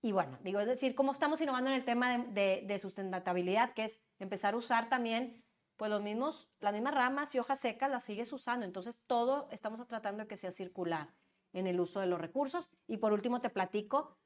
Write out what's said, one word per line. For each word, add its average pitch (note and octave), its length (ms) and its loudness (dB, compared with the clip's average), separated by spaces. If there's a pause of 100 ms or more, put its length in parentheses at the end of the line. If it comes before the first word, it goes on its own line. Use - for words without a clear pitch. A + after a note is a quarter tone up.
Y A3+ 100 0
bueno, D3 320 0
digo, G3 160 0
es G#3 80 2
decir, B3+ 280 0
cómo C4+ 160 4
estamos D4+ 300 0
innovando C4 280 0
en C4+ 60 2
el C4 100 0
tema B3 320 2
de, A#3+ 140 0
de, G3 360 2
de G3 120 -2
sustentabilidad, F#3 920 0
que A3 120 -4
es A3 160 -6 (180)
empezar G3+ 340 0
a A#3 40 0
usar A#3 320 2
también, A#3+ 540 0 (340)
pues, G#3+ 140 0
los G#3 100 2
mismos, A#3 480 -2 (100)
las G#3 140 2
mismas A#3+ 200 0
ramas C#4 420 2
y B3+ 40 4
hojas C4+ 200 0
secas A#3+ 320 0
las B3 120 -2
sigues A3 300 -6
usando. B3 320 -2
Entonces, F#3+ 400 -8
todo C4 460 2
estamos A3+ 360 -8
tratando G#3+ 360 -6
de G#3+ 40 -10
que G#3+ 100 -10
sea F#3 140 -6
circular E3+ 640 -4 (400)
en F#3 140 -2
el F3+ 120 2
uso F3 200 0
de F#3+ 80 2
los F3 120 2
recursos. C4+ 500 -2 (180)
Y A3+ 100 -4
por G#3+ 160 4
último, A#3+ 260 0
te A#3+ 100 -2
platico G#3 760 0